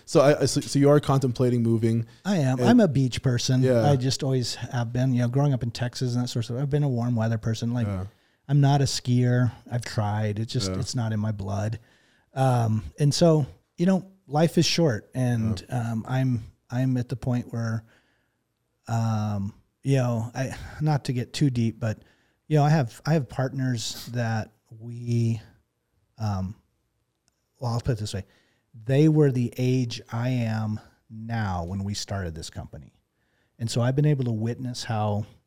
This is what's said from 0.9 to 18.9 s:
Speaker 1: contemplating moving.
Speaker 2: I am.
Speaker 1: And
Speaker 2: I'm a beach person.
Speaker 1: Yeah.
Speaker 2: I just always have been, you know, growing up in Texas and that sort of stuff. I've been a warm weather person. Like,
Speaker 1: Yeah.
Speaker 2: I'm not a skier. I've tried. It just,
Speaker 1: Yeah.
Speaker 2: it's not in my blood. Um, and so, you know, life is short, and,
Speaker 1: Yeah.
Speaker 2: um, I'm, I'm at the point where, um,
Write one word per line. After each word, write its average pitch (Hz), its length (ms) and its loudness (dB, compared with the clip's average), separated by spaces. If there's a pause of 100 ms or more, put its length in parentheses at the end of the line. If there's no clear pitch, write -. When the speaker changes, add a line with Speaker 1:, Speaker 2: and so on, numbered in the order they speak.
Speaker 1:
contemplating 127 640 2
moving. 113 420 2 (200)
Speaker 2:
I 196 120 0
am. 131 220 0
Speaker 1:
And 123 100 4
Speaker 2:
I'm 247 120 8
a 202 80 6
beach 131 340 0
person. 127 380 2
Speaker 1:
Yeah. 127 280 4
Speaker 2:
I 143 60 6
just 131 260 -2
always 131 340 -2
have 120 380 -6
been, 127 200 0
you 120 80 2
know, 120 80 0
growing 139 240 2
up 120 100 -2
in 120 80 -4
Texas 123 440 -4
and 123 80 0
that 123 40 -4
sort 123 160 -4
of - 40 -8
stuff. 123 140 -6
I've 143 80 -2
been 147 140 0
a 143 60 0
warm 120 260 0
weather 113 220 0
person. 117 360 -4
Like, 120 140 -2
Speaker 1:
Yeah. 95 180 -4 (440)
Speaker 2:
I'm 143 120 4
not 139 200 4
a 135 40 2
skier. 123 640 2 (200)
I've 120 140 -4
tried. 104 540 -2
It 113 100 -6
just, 107 220 -2
Speaker 1:
Yeah. 95 80 -4
Speaker 2:
it's - 160 -4
not 110 180 -2
in 104 80 -2
my 110 100 -2
blood. 101 480 -4 (540)
Um, 117 500 2 (160)
and 147 140 4
so, 156 320 4 (320)
you 170 80 0
know, 190 200 2 (220)
life 151 320 2
is 160 80 4
short, 135 480 0
and, 113 520 0
Speaker 1:
Yeah. 117 240 -4
Speaker 2:
um, 113 160 -4
I'm, 131 360 0 (260)
I'm 131 280 0
at 120 120 -4
the - 60 -4
point 123 360 -4
where, 113 320 -4 (1040)
um, 107 680 -2 (300)